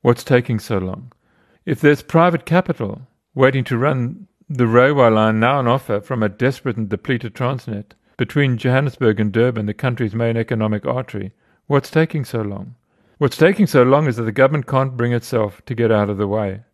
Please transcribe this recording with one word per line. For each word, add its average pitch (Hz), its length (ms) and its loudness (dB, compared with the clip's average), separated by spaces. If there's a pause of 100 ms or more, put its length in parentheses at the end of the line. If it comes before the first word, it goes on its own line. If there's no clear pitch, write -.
what's 120 220 0
taking 123 360 0
so - 180 -4
long? 92 340 -8 (540)
If 160 160 -4
there's 147 220 4
private 170 420 2
capital 127 560 -2 (320)
waiting 131 320 2
to 123 120 -2
run 135 500 -4 (200)
the 123 200 0
railway 123 420 6
line 110 300 2
now 127 180 2
on 127 100 0
offer 117 320 0
from 117 240 -4
a 104 60 0
desperate 123 480 -4
and 110 100 -6
depleted 113 460 -6
Transnet 120 600 -8 (220)
between 131 420 -2
Johannesburg 127 600 0
and 107 120 0
Durban, 113 340 0
the 104 80 -6
country's 117 420 -4
main 117 220 -2
economic 110 480 -2
artery, 117 480 -6 (320)
what's 143 240 0
taking 160 340 -2
so 117 180 -6
long? 104 340 -10 (420)
What's 139 180 -2
taking 190 320 4
so 127 160 4
long 143 240 4
is 120 80 -2
that 120 80 -6
the 110 80 -4
government 135 360 0
can't 135 280 -2
bring 120 160 -2
itself 113 540 -4
to 123 100 -8
get 113 160 2
out 104 180 2
of 101 80 -4
the 101 100 -2
way. 101 340 -4 (120)